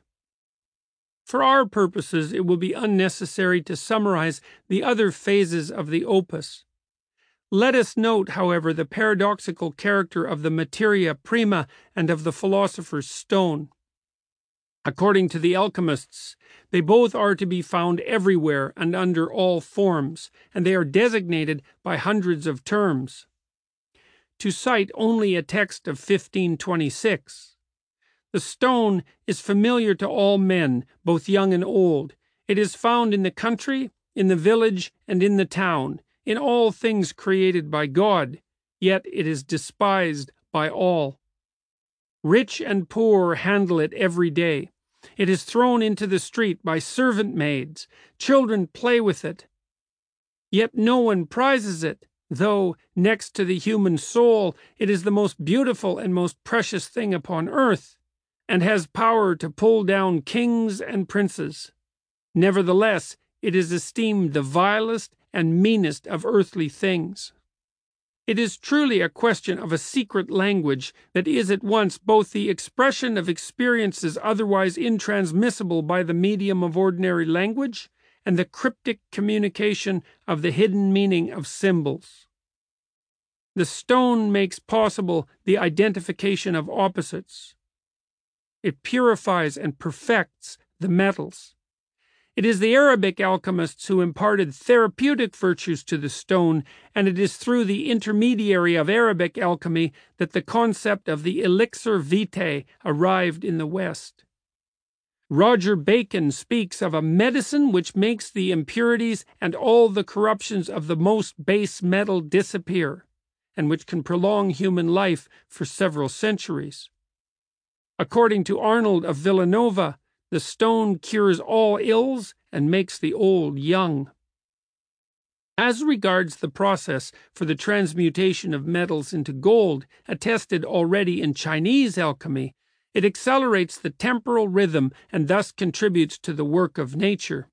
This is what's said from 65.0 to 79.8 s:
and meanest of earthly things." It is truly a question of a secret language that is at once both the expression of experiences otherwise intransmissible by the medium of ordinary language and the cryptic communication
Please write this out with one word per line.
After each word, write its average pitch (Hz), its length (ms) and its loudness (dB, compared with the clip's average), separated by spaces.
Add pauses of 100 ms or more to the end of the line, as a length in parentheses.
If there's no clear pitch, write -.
and 170 300 0
meanest 196 460 0
of 165 180 -8
earthly 196 420 0
things." 180 640 -6 (960)
It 220 140 0
is 220 160 -2
truly 285 440 0
a 170 80 0
question 190 480 -2
of - 160 -8
a 160 60 0
secret 202 520 -4
language 185 640 0 (200)
that 180 160 -2
is 240 200 0
at 196 140 0
once 208 340 0
both 214 360 2
the 208 180 -2
expression 254 640 -2
of 175 120 -2
experiences 208 920 -2
otherwise 196 560 0
intransmissible 196 1080 0
by 180 160 0
the 165 100 -4
medium 190 520 0
of 170 120 -4
ordinary 180 480 0
language 208 640 -2 (360)
and 185 120 0
the 180 80 0
cryptic - 540 -6 (140)
communication 202 880 -2 (240)